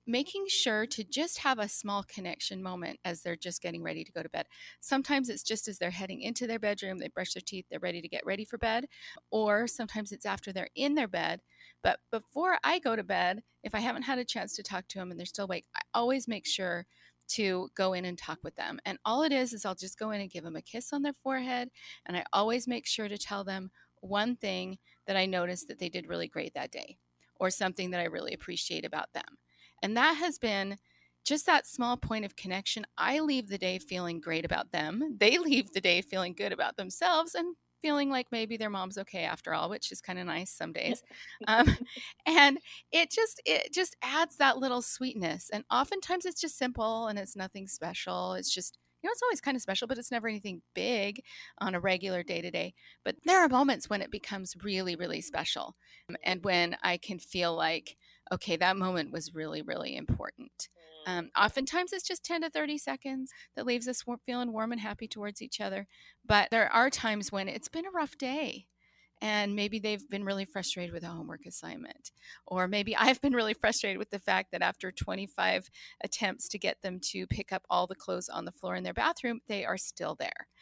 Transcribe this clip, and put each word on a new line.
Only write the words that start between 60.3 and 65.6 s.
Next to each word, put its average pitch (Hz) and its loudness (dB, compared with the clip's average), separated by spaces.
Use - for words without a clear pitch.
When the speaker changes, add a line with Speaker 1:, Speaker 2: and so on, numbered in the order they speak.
Speaker 2:
Mm. 160 -16
Speaker 1:
Um, 175 -2
oftentimes 277 2
it's 381 -4
just 359 -6
ten 339 0
to 330 -2
thirty 302 -2
seconds 269 -6
that 233 -4
leaves 240 0
us - -2
wa-, 247 -4
feeling 247 -2
warm 220 0
and 233 -4
happy 208 -6
towards 208 -8
each - -8